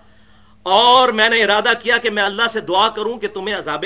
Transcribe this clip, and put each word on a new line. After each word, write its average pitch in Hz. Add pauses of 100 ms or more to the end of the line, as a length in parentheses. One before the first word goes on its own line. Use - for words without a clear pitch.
(640)
اور 240
میں 220
نے 226
ارادہ 214 (100)
کیا 240
کہ 233
میں 208
اللہ 202
سے 220
دعا 196
کروں 220
کہ 202
تمہیں 202
عذاب 151